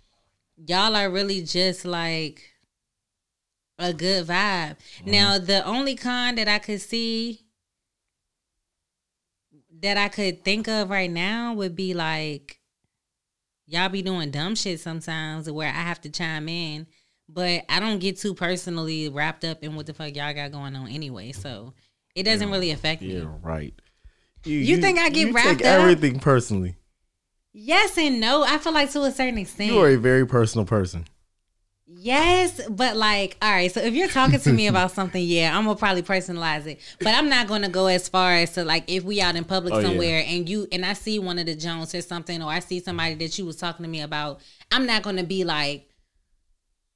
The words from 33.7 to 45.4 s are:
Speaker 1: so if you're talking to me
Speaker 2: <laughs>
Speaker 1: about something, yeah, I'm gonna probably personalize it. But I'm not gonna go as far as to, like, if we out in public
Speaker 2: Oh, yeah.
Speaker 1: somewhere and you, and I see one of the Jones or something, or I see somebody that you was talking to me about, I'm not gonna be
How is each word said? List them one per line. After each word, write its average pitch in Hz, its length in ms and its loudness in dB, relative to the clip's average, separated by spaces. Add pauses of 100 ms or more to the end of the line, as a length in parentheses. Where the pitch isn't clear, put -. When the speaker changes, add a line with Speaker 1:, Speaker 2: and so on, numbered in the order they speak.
Speaker 1:
so 233 80 -2
if 226 140 0
you're 359 140 2
talking 262 320 4
to 139 120 6
me 214 140 6
Speaker 2:
<laughs> - 20 4
Speaker 1:
about 185 220 4
something, 185 340 -2
yeah, 170 320 2
I'm 214 80 2
gonna 208 140 2
probably 190 240 2
personalize 170 640 -2
it. 151 140 -14 (180)
But 214 160 0
I'm 285 140 4
not 247 180 4
gonna 202 220 -2
go 185 180 2
as 185 220 2
far 180 240 4
as 170 220 4
to, 175 100 -2
like, 165 240 0
if 180 160 -2
we 202 160 -2
out 175 160 2
in 165 80 -4
public 180 300 -2
Speaker 2:
Oh, 220 40 4
yeah. 208 100 2
Speaker 1:
somewhere 170 380 0
and 175 220 -4
you, 202 240 -4
and 180 120 -4
I 196 100 -2
see 214 240 -4
one 180 200 -4
of 165 80 -4
the 165 80 -4
Jones 165 400 -8
or 175 80 -6
something, 170 400 -8
or 151 80 -6
I 165 80 -2
see 180 220 -6
somebody 165 360 -4
that 160 220 -8
you 185 80 -6
was 156 100 -10
talking 170 280 -8
to 165 40 -8
me 160 140 -8
about, 147 380 -6 (320)
I'm 254 140 2
not 220 160 0
gonna 190 220 -4
be 185 200 -2